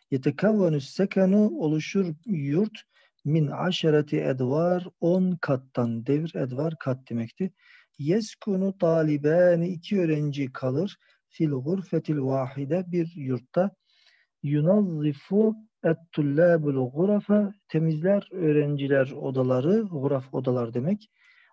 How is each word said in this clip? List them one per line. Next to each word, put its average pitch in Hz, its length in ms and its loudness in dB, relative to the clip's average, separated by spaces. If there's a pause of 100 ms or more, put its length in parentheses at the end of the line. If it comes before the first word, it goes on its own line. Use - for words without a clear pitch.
(100)
Yetekavvanü 156 720 0
sekenu, 196 680 2
oluşur 170 680 -2 (120)
yurt. 165 560 -2 (420)
Min 151 220 2
aşereti 151 760 0
edvar, 151 680 0 (120)
on 185 360 2
kattan. 120 680 -2
Devir 151 280 -2
edvar 147 440 -4
kat 131 320 -6
demekti. 117 420 -6 (460)
Yeskunu 190 800 -2
talibani, 165 880 2
iki 185 320 -4
öğrenci 147 520 -2
kalır. 139 440 -4 (320)
Fil 156 220 -2
gurfetil 156 680 -4
vahide, 135 680 -2
bir 170 300 -2
yurtta. 139 540 -2 (720)
Yunazzifu 165 1120 0 (280)
et-tullabul 147 1080 2
gurafa, 202 640 2 (140)
temizler 160 640 0
öğrenciler 143 800 2
odaları, 131 720 0
guraf 143 520 -4
odalar 123 400 -2
demek. 156 360 -4 (420)